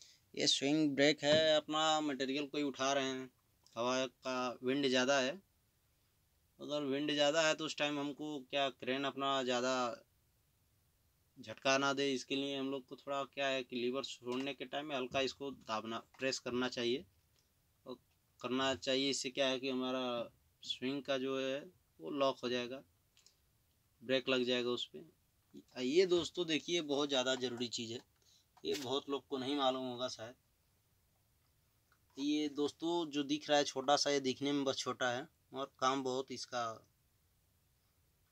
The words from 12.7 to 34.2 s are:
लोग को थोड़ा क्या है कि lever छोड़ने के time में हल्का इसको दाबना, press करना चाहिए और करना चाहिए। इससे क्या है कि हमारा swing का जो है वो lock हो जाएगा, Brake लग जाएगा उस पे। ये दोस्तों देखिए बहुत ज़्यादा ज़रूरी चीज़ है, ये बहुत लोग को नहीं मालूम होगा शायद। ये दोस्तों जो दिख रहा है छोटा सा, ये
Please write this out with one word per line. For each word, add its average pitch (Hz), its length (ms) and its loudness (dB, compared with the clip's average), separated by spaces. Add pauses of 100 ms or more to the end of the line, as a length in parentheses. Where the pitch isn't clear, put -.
लोग 135 160 -6
को 143 100 -14
थोड़ा 139 280 -6
क्या 139 220 -4
है 131 160 0
कि 127 120 -10
lever 123 300 -2
छोड़ने 131 480 -6
के 139 120 -10
time 139 200 -8
में 151 100 -6
हल्का 127 260 -2
इसको 135 300 -4
दाबना, 113 460 -6 (200)
press 131 220 -2
करना 127 300 -2
चाहिए 123 360 -2 (800)
और 127 120 -14 (420)
करना 131 380 0
चाहिए। 135 320 0
इससे 131 220 -2
क्या 135 160 0
है 131 120 0
कि 135 100 -4
हमारा 127 600 -2 (320)
swing 135 400 -4
का 135 140 0
जो 135 220 -2
है 135 200 -2 (400)
वो 160 120 -10
lock 139 280 2
हो 123 100 -2
जाएगा, 123 320 -4 (1200)
Brake 127 280 0
लग 131 160 2
जाएगा 123 260 0
उस 120 160 -4
पे। - 160 -16 (760)
ये 151 260 4
दोस्तों 175 400 0
देखिए 160 360 0
बहुत 143 260 0
ज़्यादा 131 280 2
ज़रूरी 123 320 -2
चीज़ 113 240 -6
है, 117 60 -8 (640)
ये - 120 0
बहुत 139 340 -2
लोग 139 180 -4
को 139 100 -4
नहीं 135 200 -2
मालूम 131 280 2
होगा 127 220 -4
शायद। 127 280 -10 (1800)
ये 151 340 0
दोस्तों 160 560 -2
जो 143 180 -2
दिख 143 240 -4
रहा 147 80 6
है 143 80 6
छोटा 135 300 2
सा, 143 140 2
ये 143 120 4